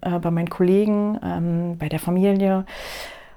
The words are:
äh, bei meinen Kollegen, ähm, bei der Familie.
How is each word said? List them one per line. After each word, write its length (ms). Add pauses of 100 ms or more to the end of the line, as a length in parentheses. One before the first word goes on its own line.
äh, 180
bei 120
meinen 200
Kollegen, 720
ähm, 560
bei 100
der 120
Familie. 640 (720)